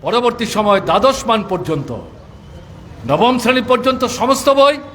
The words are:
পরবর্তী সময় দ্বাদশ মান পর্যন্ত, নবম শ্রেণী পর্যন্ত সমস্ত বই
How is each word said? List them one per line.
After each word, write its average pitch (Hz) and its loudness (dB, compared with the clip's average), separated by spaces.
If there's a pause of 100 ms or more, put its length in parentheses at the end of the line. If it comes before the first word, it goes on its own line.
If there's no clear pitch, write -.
পরবর্তী 233 -2
সময় 202 2
দ্বাদশ 202 0
মান 220 0
পর্যন্ত, 160 -6 (1120)
নবম 226 2
শ্রেণী 247 0
পর্যন্ত 254 0
সমস্ত 262 0
বই 277 4 (160)